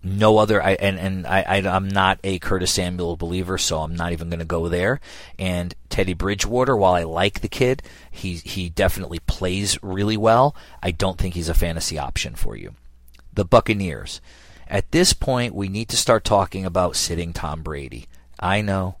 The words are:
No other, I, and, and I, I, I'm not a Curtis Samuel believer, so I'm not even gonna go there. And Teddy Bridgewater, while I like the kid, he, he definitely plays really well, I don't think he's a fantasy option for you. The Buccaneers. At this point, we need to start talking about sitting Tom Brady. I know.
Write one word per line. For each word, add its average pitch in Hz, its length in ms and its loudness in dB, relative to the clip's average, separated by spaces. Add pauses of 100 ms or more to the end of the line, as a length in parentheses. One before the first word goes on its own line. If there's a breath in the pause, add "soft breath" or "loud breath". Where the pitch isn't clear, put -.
No 104 340 6
other, 107 240 6
I, 95 120 4
and, 95 260 0
and 95 280 -4
I, 95 140 2
I, 95 160 2 (100)
I'm 95 220 0
not 95 340 4
a 95 140 -2
Curtis 90 340 0
Samuel 90 460 -2
believer, 90 400 -4
so 82 220 -2
I'm 78 160 -4
not 85 160 -2
even 85 180 -6
gonna 82 160 -4
go 85 240 -2
there. 92 320 0 (380 loud breath)
And 87 340 -4 (160)
Teddy 92 240 0
Bridgewater, 104 640 0
while 95 160 6
I 87 80 2
like 85 400 0
the 104 80 -4
kid, 131 320 0 (300 loud breath)
he, 90 240 -8
he 87 340 -6
definitely 90 560 0
plays 95 560 -2
really 101 360 -2
well, 117 380 4 (280 loud breath)
I 92 80 0
don't 92 260 -2
think 92 160 0
he's 82 160 -4
a 82 60 -2
fantasy 82 420 0
option 67 380 -6
for 58 200 0
you. 50 200 -14 (580)
The 101 100 0
Buccaneers. 95 800 0 (460 loud breath)
At - 240 -2
this 175 220 6
point, 123 420 0
we 98 120 -4
need 104 220 -6
to - 80 -2
start 113 260 4
talking 95 400 2
about 90 320 0
sitting 85 380 -4
Tom 78 300 -6
Brady. 71 420 -10 (340 soft breath)
I 95 220 0
know. 95 400 -2